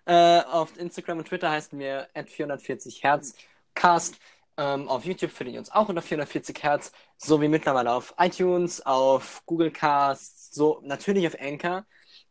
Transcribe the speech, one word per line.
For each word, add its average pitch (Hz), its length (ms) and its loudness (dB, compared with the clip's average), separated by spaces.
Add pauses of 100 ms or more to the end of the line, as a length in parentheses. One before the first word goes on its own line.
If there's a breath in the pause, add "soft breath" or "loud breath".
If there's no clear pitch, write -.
Äh, 170 340 8
auf 160 380 -2
Instagram 175 400 -8
und 151 100 -10
Twitter 180 220 -4
heißen 151 280 -4
wir 135 360 -8
at - 160 -12
vierhundertvierzig 139 720 -8
Hertz 147 320 0 (400 soft breath)
Cast. 170 420 2 (400 soft breath)
Ähm, 139 320 -4
auf 123 160 -4
YouTube 175 260 -6
findet 123 240 -12
ihr 117 60 -12
uns 113 100 -18
auch 208 180 2
unter 170 140 -4
vierhundertvierzig 147 600 -6
Hertz, 147 300 0 (260 soft breath)
sowie 151 300 2
mittlerweile 139 440 2
auf 123 260 -4
iTunes, 180 680 0
auf 131 600 2
Google 165 240 0
Casts, 143 840 -2
so, 151 280 2
natürlich 170 440 -2
auf 156 140 -6
Anchor. 175 440 -6 (460 soft breath)